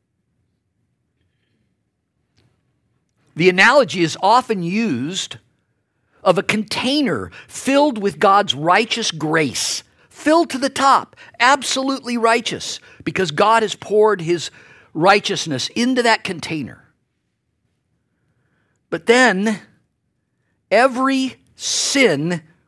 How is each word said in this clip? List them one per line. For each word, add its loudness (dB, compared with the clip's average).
The 2
analogy 4
is -2
often 2
used -4
of 4
a -4
container -4
filled 0
with -4
God's 4
righteous 0
grace, -2
filled 2
to -6
the -2
top, 0
absolutely 0
righteous, -2
because -4
God 2
has -4
poured 0
his -4
righteousness 0
into 0
that 2
container. -10
But -8
then, 0
every 0
sin 0